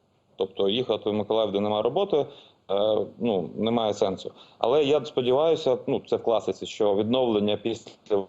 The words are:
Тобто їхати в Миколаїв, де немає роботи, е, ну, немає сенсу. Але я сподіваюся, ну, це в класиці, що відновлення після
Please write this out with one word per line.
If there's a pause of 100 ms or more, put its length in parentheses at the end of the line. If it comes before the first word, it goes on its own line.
(360)
Тобто
їхати
в
Миколаїв,
де
немає
роботи, (460)
е, (220)
ну,
немає
сенсу. (260)
Але
я
сподіваюся, (100)
ну,
це
в
класиці,
що
відновлення
після (140)